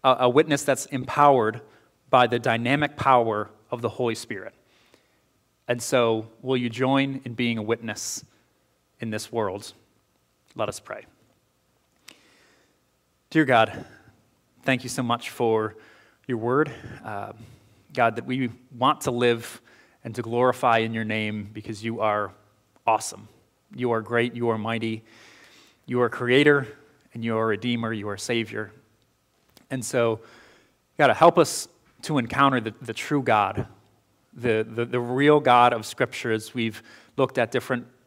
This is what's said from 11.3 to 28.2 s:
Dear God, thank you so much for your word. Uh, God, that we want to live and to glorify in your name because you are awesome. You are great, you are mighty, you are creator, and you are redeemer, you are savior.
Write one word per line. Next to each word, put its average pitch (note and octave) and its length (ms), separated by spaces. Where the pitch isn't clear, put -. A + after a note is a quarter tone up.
Dear D#3+ 160
God, A#2 400
thank C3 200
you B2+ 60
so C3 140
much A#2 260
for A2 480
your B2 120
word. C3 340
Uh, G#2 280
God, A#2 240
that A#2 80
we B2+ 260
want B2 280
to C#3 80
live A#2+ 500
and A2+ 100
to A#2 80
glorify A#2+ 560
in A2+ 160
your A2+ 100
name G#2+ 480
because G#2+ 320
you A2+ 160
are G#2 320
awesome. G#2+ 420
You B2 160
are A2+ 100
great, A#2+ 340
you A#2 140
are A2+ 80
mighty, A2 480
you B2 160
are A#2+ 80
creator, C#3 580
and A#2 100
you A2+ 140
are A2+ 100
redeemer, A#2 460
you G#2 160
are G2+ 80
savior. A2 560